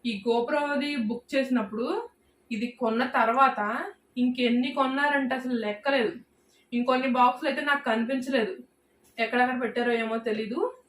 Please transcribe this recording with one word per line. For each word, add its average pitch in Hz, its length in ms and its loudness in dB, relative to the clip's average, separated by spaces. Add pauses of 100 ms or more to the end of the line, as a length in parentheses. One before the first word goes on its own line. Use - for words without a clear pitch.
ఈ 226 40 -2 (140)
GoPro-ది 285 640 0 (180)
బుక్ - 260 -6
చేసినప్పుడు 240 520 0 (680)
ఇది 220 120 -4 (160)
కొన్న 233 200 0 (160)
తర్వాత 247 420 4 (640)
ఇంకెన్ని 247 460 2 (100)
కొన్నారంటే 269 600 2
అసలు 254 260 -4
లెక్కలేదు. 208 480 0 (640)
ఇంకొన్ని 254 400 2
బాక్సులు 247 340 4
అయితే 285 200 -2
నాకు 277 180 2
కనిపించలేదు, 233 680 0 (680)
ఎక్కడెక్కడ 247 380 2
పెట్టారో 240 300 0 (100)
ఏమో 220 140 -2 (120)
తెలీదు. 220 300 -2 (300)